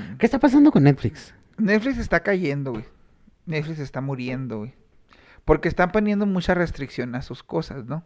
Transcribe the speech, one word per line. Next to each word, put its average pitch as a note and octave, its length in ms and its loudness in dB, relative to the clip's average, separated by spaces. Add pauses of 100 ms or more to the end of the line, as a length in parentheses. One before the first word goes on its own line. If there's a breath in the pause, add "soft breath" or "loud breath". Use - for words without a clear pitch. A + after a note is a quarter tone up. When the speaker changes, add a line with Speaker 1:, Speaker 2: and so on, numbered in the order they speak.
(180)
Speaker 1:
¿Qué A3+ 80 4
está B3 120 0
pasando C#4+ 340 6
con D#3+ 120 6
Netflix? - 500 2 (240)
Speaker 2:
Netflix A3 400 0
está F#3+ 220 0
cayendo, C#3+ 520 -2
güey. A2 120 -8 (640)
Netflix D#3 320 -6
está C3+ 220 -10
muriendo, B2+ 580 -6
güey. A2+ 160 -12 (680 soft breath)
Porque D#3 240 2
están F3 240 0
poniendo G#3 340 0
mucha F#3 280 0
restricción C3 600 -4
a B2+ 80 -6
sus - 220 -14
cosas, C#3 420 -6
¿no? D3+ 200 -8